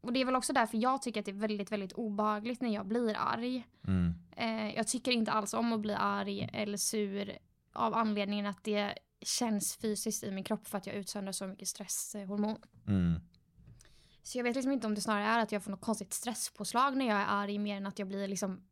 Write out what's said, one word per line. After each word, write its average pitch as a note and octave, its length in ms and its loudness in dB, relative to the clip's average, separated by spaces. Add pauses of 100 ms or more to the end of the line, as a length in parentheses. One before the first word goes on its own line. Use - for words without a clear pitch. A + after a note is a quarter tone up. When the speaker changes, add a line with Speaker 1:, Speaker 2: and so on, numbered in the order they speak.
Speaker 1:
och A#3+ 120 -2
det C4 80 4
är B3+ 40 4
väl C4 100 2
också B3+ 180 2
därför A#3 240 4
jag B3+ 240 2
tycker A3 180 -2
att G#3 60 -4
det G#3 60 -4
är F#3+ 40 -8
väldigt, G#3 360 -2
väldigt G3+ 220 -4
obehagligt G#3+ 680 -2
när B3 120 0
jag G3+ 140 -4
blir A3 300 2
arg. B3 500 -2 (200)
Speaker 2:
Mm. F2+ 260 4 (240)
Speaker 1:
Eh, A3 380 -2
jag A3 120 0
tycker B3 240 0
inte A3 200 4
alls G#3 220 0
om A#3 200 2
att A3 60 2
bli G#3 140 -2
arg G3+ 600 0
eller G#3 240 -2
sur G3+ 600 -2 (360)
av A3+ 200 0
anledningen G#3 520 2
att G3+ 180 -4
det G#3 300 2 (280)
känns G#3+ 560 0
fysiskt G#3+ 460 -2
i G#3 80 -4
min F#3+ 120 -6
kropp G#3+ 240 -2
för G#3 100 -4
att F#3+ 100 -6
jag G3 80 -6
utsöndrar G3 360 -6
så F#3+ 160 -6
mycket F#3+ 200 -8
stresshormon. G#3 880 -2 (300)
Speaker 2:
Mm. F2 320 4 (1040)
Speaker 1:
Så - 140 -8
jag B3 60 -2
vet A#3+ 120 2
liksom C4+ 160 2
inte A3+ 160 0
om G#3+ 80 2
det G#3 60 -2
snarare G#3 240 2
är A3+ 140 4
att A3 120 2
jag G3+ 120 -2
får G#3 80 -6
något F#3+ 100 -6
konstigt G#3+ 320 -2
stresspåslag B3 840 0
när C4+ 100 2
jag G#3 120 4
är G3+ 80 2
arg, G3+ 300 0
mer G#3 200 -2
än G3 100 -6
att G3+ 120 -8
jag G3 80 -2
blir G3 200 -2
liksom F#3+ 340 -2 (100)